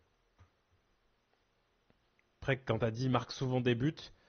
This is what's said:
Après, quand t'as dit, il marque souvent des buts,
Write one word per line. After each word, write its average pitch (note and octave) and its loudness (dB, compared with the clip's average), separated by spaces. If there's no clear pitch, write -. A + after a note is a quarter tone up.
Après, C3 0
quand A2+ 0
t'as A#2 2
dit, A#2 -4
il B2+ 2
marque A#2 0
souvent B2+ -2
des B2 4
buts, C#3 0